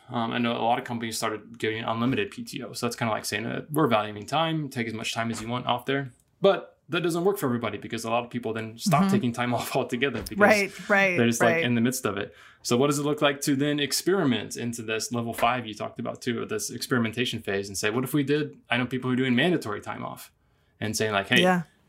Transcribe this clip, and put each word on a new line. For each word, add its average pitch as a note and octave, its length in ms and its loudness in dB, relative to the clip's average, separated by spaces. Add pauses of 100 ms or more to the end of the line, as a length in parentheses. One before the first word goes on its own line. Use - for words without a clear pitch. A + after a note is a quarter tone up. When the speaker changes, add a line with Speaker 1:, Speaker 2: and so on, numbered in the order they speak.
Speaker 1:
Um, A#2+ 220 -2
I A#2+ 60 -2
know A#2+ 140 0
a A#2+ 100 -2
lot A#2 160 2
of B2+ 80 -6
companies A#2 320 -6
started G#2+ 400 -6
giving A2 260 -4
unlimited A2+ 480 0
P B2 120 -12
T - 200 -10
O. A2 100 -12
So B2 120 -4
that's A#2+ 100 -4
kinda A2+ 160 -2
like A2 140 -2
saying, G#2+ 200 -4
uh, B2+ 260 -6
"We're D3+ 160 4
valuing G#2+ 380 0
time, D#3 440 -2
take A#2 180 -4
as A2 60 -8
much A2+ 200 -6
time A#2 180 -2
as G#2+ 100 -6
you G#2+ 60 -10
want B2 180 -4
off A#2+ 200 -2
there." C#3 260 -2 (300)
But F#3 360 2 (120)
that E3 120 -2
doesn't E3+ 220 0
work G3+ 160 2
for D3 80 0
everybody A#2 320 -2
because A2 240 -8
a A2+ 80 -4
lot A#2+ 120 2
of A#2 60 -14
people A2+ 240 -4
then A2+ 240 -8
stop E3 260 4
Speaker 2:
Mm-hmm. F#3+ 80 2
Speaker 1:
taking A#2+ 220 2
time B2 200 0
<laughs> A#2 40 2
off - 180 -4
altogether B2 460 0
because - 160 -8
Speaker 2:
Right, G3+ 520 4
right, G3 280 4
Speaker 1:
they're A#2 80 6
just, A#2 160 2
like, A#2 140 6
Speaker 2:
right. - 80 2
Speaker 1:
in A#2+ 100 2
the A#2 80 2
midst B2 240 0
of G2 120 -2
it. G#2 180 -8 (260)
So - 160 2
what C#3 100 6
does D3 120 2
it D3 40 -2
look D3 200 0
like C#3+ 180 2
to C#3+ 140 2
then D3 240 0
experiment C#3+ 800 0
into A#2 260 -6
this A2 280 -4
level A#2 220 -2
five A#2+ 320 2
you G#2+ 80 -10
talked A2 260 -10
about A#2 220 -8
too, A#2 220 -2
or - 20 -8
this G#2+ 240 -6
experimentation A#2 720 0
phase, G2 260 -2
and G2 100 -10
say, G#2+ 120 0
"What A#2+ 140 0
if C3 100 -4
we D3+ 80 4
did," C#3+ 360 0 (120)
I A#2+ 80 2
know B2 80 0
people B2+ 240 -4
who B2+ 40 2
are B2 40 2
doing B2+ 180 2
mandatory B2 460 2
time G#2+ 240 -8
off - 260 -12 (480)
and G#2+ 160 -2
saying, A2 180 0
like, G2 160 2
"Hey, - 120 8
Speaker 2:
Yeah. F3+ 220 6 (260)